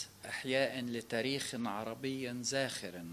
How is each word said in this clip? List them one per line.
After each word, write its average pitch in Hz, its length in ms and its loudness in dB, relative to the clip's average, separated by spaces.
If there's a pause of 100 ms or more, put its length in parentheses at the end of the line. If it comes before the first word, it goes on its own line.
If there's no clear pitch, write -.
(260)
إحياء 131 580 2
لتاريخ 120 680 0
عربي 120 880 -2
زاخر 113 720 0